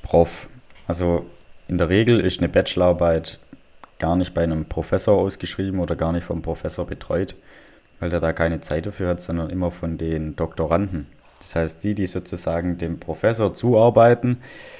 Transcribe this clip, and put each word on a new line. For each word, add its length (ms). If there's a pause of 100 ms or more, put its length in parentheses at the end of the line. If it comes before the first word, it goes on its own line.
Prof. 460 (380)
Also 400 (420)
in 80
der 140
Regel 300
ist 180
eine 100
Bachelorarbeit 920 (580)
gar 180
nicht 160
bei 100
einem 220
Professor 540
ausgeschrieben 640
oder 140
gar 180
nicht 120
vom 160
Professor 460
betreut, 480 (640)
weil 80
der 120
da 120
keine 280
Zeit 260
dafür 240
hat, 100
sondern 300
immer 200
von 280
den 360
Doktoranden. 720 (320)
Das 180
heißt, 280
die, 100
die 120
sozusagen 720
dem 220
Professor 520
zuarbeiten 840 (420)